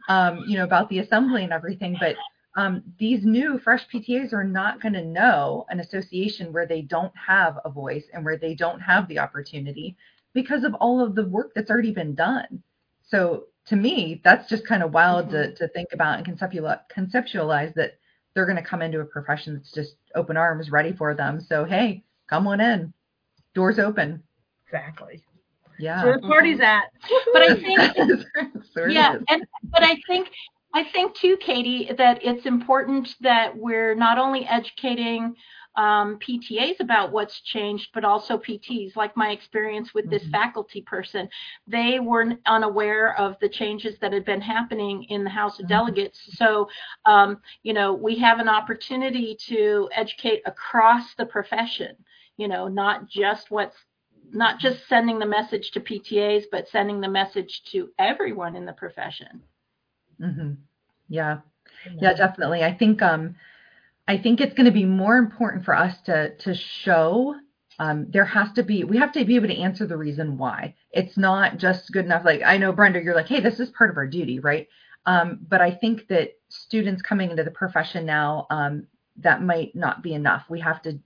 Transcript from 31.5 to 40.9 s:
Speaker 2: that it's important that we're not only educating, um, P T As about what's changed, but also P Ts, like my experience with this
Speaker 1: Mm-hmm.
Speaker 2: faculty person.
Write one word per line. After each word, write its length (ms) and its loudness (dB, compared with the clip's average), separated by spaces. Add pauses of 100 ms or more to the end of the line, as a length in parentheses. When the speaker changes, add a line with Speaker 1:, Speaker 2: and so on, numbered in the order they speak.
Speaker 2:
that 260 6
it's 220 -2
important 760 0
that 360 2
we're 380 0
not 240 4
only 280 0
educating, 920 -4 (400)
um, 420 2
P 200 -6
T 200 -6
As 220 -2
about 320 0
what's 300 -4
changed, 500 -6
but 120 -6
also 340 0
P 180 -10
Ts, 400 -10
like 200 -4
my 140 0
experience 640 -6
with 160 -4
this 140 -2
Speaker 1:
Mm-hmm. 100 -12
Speaker 2:
faculty 480 -4
person. 480 -8 (380)